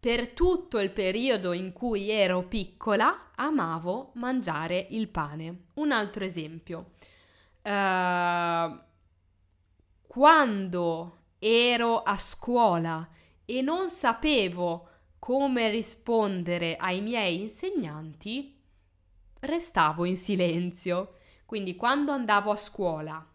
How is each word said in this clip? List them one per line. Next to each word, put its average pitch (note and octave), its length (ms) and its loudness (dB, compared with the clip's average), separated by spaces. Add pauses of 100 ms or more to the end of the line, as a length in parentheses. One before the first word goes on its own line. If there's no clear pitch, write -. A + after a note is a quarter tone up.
Per A#3+ 280 0
tutto F4 500 2
il G3 100 0
periodo G3 640 0
in F#3 200 -6
cui G#3 360 -4
ero F#3 340 2
piccola A3 920 0
amavo G3 800 -2
mangiare F#3 760 -2
il A3 180 -2
pane. D#3+ 560 -6 (100)
Un D4 160 0
altro G#3 320 -2
esempio. E3+ 720 -10 (680)
Eh, F3 1200 0 (1300)
quando F#3+ 1080 4 (220)
ero A#3 600 4
a G3 160 0
scuola E3+ 920 0 (380)
e B3 160 -2
non E4+ 280 -2
sapevo F#3+ 1000 0 (300)
come B3+ 500 0
rispondere F#3+ 1080 -2
ai F#3 240 -2
miei G#3 380 -2
insegnanti, G#3+ 1200 -8 (840)
restavo F3 640 2
in F3+ 120 0
silenzio. F3+ 1000 -2 (280)
Quindi F#3+ 300 -6
quando C#4 360 0
andavo G#3+ 380 2
a G#3 60 2
scuola D#3+ 680 -4 (120)